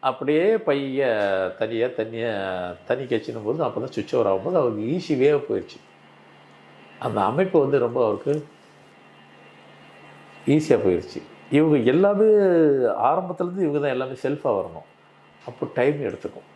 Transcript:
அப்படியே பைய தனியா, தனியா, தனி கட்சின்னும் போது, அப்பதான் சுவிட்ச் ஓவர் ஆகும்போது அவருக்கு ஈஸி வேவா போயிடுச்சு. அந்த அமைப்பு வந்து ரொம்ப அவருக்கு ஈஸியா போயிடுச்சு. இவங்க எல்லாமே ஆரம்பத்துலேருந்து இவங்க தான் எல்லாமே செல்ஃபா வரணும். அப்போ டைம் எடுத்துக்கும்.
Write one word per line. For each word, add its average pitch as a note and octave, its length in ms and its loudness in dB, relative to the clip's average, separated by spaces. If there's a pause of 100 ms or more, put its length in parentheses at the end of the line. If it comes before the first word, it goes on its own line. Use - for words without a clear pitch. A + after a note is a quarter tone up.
அப்படியே D3+ 580 0
பைய A#2+ 1000 0
தனியா, A2+ 280 -2 (100)
தனியா, G#2 720 -6 (160)
தனி C3 160 -2
கட்சின்னும் A#2 420 -4
போது, D3 200 -2
அப்பதான் A#2+ 260 -6
சுவிட்ச் - 260 -4
ஓவர் G#2 160 2
ஆகும்போது B2 240 -2
அவருக்கு B2 440 -2
ஈஸி - 120 -4
வேவா C#3 280 4 (120)
போயிடுச்சு. - 280 -6 (1160)
அந்த A2 220 -4
அமைப்பு D#3+ 400 2
வந்து C#3 180 2
ரொம்ப A#2+ 260 0
அவருக்கு C#3+ 420 -2 (2000)
ஈஸியா D3 320 2
போயிடுச்சு. F#2+ 440 -2 (280)
இவங்க D3+ 260 4
எல்லாமே F#3+ 480 4 (600)
ஆரம்பத்துலேருந்து F3 760 -2
இவங்க D3 180 0
தான் C#3+ 100 -2
எல்லாமே C3 240 -4
செல்ஃபா C3 520 -2
வரணும். D#2+ 220 -14 (600)
அப்போ B2 280 -8
டைம் C#3+ 300 0
எடுத்துக்கும். - 520 -10